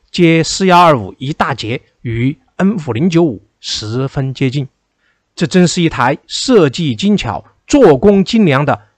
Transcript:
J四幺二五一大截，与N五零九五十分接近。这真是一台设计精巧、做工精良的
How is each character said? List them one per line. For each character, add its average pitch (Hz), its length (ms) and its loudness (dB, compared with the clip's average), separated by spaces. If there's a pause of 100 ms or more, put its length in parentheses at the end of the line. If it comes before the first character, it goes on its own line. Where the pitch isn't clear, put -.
(120)
J 165 320 2
四 - 220 -4
幺 180 140 4
二 160 180 4
五 95 200 -8
一 139 160 -8
大 165 200 -4
截， 113 280 -8 (200)
与 120 360 -4 (200)
N 196 280 -2
五 120 80 -4
零 156 160 -2
九 165 140 2
五 120 180 -4 (180)
十 117 480 -8
分 135 260 -6
接 131 160 -2
近。 131 180 -6 (680)
这 165 120 -4
真 180 200 2
是 180 140 -4
一 165 80 2
台 123 280 -2 (100)
设 - 420 2
计 143 260 -4
精 196 200 0
巧、 107 300 -6 (200)
做 208 320 4
工 196 260 4
精 220 220 0
良 143 200 2
的 - 160 -2 (160)